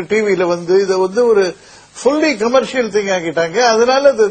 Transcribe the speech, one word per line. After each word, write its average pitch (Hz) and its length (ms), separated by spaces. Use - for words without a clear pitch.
டி 208 140
வியில 190 260
வந்து 175 360
இதை 185 160
வந்து 185 280
ஒரு 202 180
ஃபுல்லி 302 400
கமர்ஷியல் 233 540
திங் 202 220
ஆக்கிட்டாங்க. 165 520
அதனால 240 460
அது 220 200